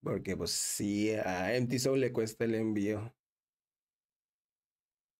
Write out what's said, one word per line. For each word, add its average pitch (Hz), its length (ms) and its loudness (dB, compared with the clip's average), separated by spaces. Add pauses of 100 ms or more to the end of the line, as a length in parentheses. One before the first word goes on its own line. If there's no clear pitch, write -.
Porque, 95 340 -2
pues, 85 140 -4
sí, 104 600 0
a 92 420 0
Empty 123 240 0
Soul 135 220 2
le 120 120 0
cuesta 117 320 -2
el 113 100 2
envío. 107 600 0 (2000)